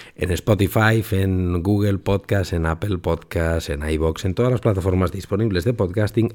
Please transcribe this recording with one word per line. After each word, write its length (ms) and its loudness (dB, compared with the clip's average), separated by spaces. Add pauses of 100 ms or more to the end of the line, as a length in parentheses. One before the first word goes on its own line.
(160)
en 140 -2
Spotify, 800 2
en 520 0
Google 360 2
Podcast, 560 -2
en 100 0
Apple 320 -2
Podcast, 720 -2
en 180 -4
iVoox, 380 0
en 80 0
todas 180 2
las 120 -2
plataformas 500 2
disponibles 520 -2
de 180 0
podcasting, 520 0